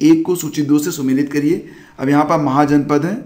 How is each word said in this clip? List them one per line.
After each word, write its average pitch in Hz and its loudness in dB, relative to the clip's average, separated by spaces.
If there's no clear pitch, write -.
एक 160 4
को 180 -2
सूची 156 -4
दो 147 2
से 147 -4
सुमेलित 139 -2
करिए। 151 -2
अब 135 -4
यहाँ 147 2
पर 160 0
महाजनपद 143 0
है 185 -6